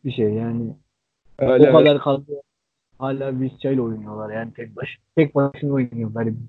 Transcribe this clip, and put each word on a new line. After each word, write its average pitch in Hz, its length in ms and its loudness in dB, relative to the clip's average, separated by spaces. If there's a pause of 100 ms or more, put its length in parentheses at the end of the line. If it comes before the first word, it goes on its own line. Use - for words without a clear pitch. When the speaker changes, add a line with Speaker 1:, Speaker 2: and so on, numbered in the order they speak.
Speaker 1:
bir 131 80 -6
şey 107 220 0
yani. 117 380 -6 (640)
Speaker 2:
Öyle, 135 320 6
Speaker 1:
O - 20 4
kadar 151 180 8
Speaker 2:
öyle. 143 80 2
Speaker 1:
kaldı. 143 340 -4 (640)
Hala 135 420 -6
Vişça 131 300 -4
ile 131 120 0
oynuyorlar 107 520 -8
yani 113 200 -8
tek 113 220 -16
baş-, - 220 -12 (180)
tek 151 180 2
başına 139 380 0
oynuyorlar. 117 560 -4 (200)